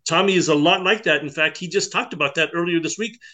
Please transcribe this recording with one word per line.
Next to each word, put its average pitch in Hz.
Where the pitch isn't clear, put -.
Tommy 185
is 170
a 156
lot 175
like 214
that. 151
In 151
fact, 156
he 175
just 190
talked 247
about 147
that 160
earlier 170
this 156
week 226